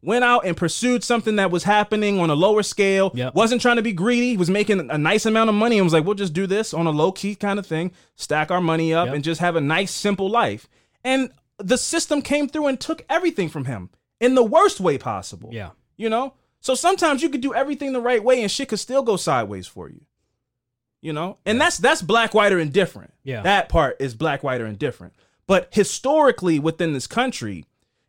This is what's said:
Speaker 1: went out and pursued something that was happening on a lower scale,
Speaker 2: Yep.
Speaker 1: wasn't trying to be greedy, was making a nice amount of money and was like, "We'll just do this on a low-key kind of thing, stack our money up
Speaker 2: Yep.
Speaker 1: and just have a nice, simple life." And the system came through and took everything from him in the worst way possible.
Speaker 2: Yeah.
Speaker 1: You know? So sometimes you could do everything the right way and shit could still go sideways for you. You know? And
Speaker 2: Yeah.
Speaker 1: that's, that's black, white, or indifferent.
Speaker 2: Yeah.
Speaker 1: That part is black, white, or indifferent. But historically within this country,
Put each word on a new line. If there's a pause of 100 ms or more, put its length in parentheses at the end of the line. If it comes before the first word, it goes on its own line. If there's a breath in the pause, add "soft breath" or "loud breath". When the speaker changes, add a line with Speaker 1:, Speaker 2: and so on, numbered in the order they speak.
Speaker 1:
went
out
and
pursued
something
that
was
happening
on
a
lower
scale,
Speaker 2:
Yep.
Speaker 1:
wasn't
trying
to
be
greedy,
was
making
a
nice
amount
of
money
and
was
like,
"We'll
just
do
this
on
a
low-key
kind
of
thing, (240 soft breath)
stack
our
money
up
Speaker 2:
Yep.
Speaker 1:
and
just
have
a
nice,
simple
life." (340)
And (260)
the
system
came
through
and
took
everything
from
him (320)
in
the
worst
way
possible.
Speaker 2:
Yeah. (260)
Speaker 1:
You
know? (280)
So
sometimes
you
could
do
everything
the
right
way
and
shit
could
still
go
sideways
for
you. (1000)
You
know?
And
Speaker 2:
Yeah.
Speaker 1:
that's,
that's
black,
white,
or
indifferent. (100)
Speaker 2:
Yeah.
Speaker 1:
That
part
is
black,
white,
or
indifferent. (320)
But
historically
within
this
country, (440)